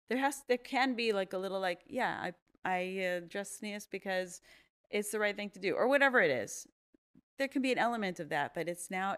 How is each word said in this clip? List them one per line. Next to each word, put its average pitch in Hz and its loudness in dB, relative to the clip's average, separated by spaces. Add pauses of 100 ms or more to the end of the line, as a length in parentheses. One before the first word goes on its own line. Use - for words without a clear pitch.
there 233 0
has, 277 0
there 247 4
can 254 0
be, 226 2
like, 190 0
a 190 -2
little, 190 -2
like, 180 -2
"Yeah, 220 -2
I, 180 -4 (360)
I, 185 -2
uh, 180 0
dress 196 -8
sneeze 208 -10
because 185 -4 (480)
it's 208 -2
the 214 -2
right 208 2
thing 208 -6
to - -20
do," 185 0
or 220 4
whatever 269 6
it 175 6
is. - -2 (680)
There 269 0
can 269 0
be 262 2
an 233 4
element 196 0
of 156 -6
that, 143 0
but 165 -2
it's 175 -6
now, 190 -2